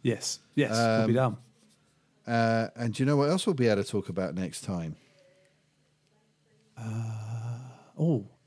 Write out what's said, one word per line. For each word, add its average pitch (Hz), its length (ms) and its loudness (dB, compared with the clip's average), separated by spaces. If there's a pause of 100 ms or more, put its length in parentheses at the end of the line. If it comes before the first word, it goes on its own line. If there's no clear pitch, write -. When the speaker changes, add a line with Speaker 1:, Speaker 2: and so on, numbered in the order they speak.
Speaker 1:
Yes. - 380 -2 (160)
Yes, 127 160 2
we'll 113 360 4
be 117 120 4
Speaker 2:
Um, 120 180 0 (880)
Speaker 1:
done. 120 80 -2
Speaker 2:
uh, 113 420 2
and 117 180 -4
do 131 100 -2
you - 20 2
know 143 120 4
what 143 120 4
else 180 160 0
we'll 202 80 2
be 127 140 2
able 101 160 4
to - 60 -10
talk 101 200 -2
about 90 240 -4
next 87 280 -6
time? 82 340 -6 (1800)
Speaker 1:
Uh, 113 840 -8 (380)
oh, 147 280 2 (220)